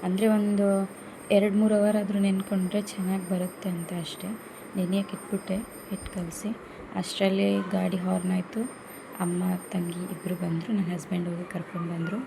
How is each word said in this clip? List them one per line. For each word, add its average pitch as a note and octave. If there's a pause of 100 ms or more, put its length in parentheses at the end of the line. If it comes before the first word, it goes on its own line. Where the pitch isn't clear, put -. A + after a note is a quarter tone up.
ಅಂದರೆ F#3+
ಒಂದು G3+ (420)
ಎರಡು G3+
ಮೂರು G#3+
ಅವರ್ G#3
ಆದರೂ G3+
ನೆನ್ಕೊಂಡ್ರೆ G3
ಚೆನ್ನಾಗಿ F#3+
ಬರುತ್ತೆ F3+
ಅಂತ E3+
ಅಷ್ಟೇ. E3 (480)
ನೆನೆಯಕ್ಕೆ F#3+
ಇಟ್ಬಿಟ್ಟೆ, - (340)
ಹಿಟ್ಟು -
ಕಲಸಿ. F3 (460)
ಅಷ್ಟರಲ್ಲಿ G3 (120)
ಗಾಡಿ F#3
ಹಾರ್ನ್ F#3
ಆಯಿತು. F#3 (580)
ಅಮ್ಮ F3 (280)
ತಂಗಿ F3
ಇಬ್ಬರು F3+
ಬಂದರು, E3+
ನನ್ನ F#3
ಹಸ್ಬೆಂಡ್ F3
ಹೋಗಿ F3
ಕರ್ಕೊಂಡು E3+
ಬಂದರು. F3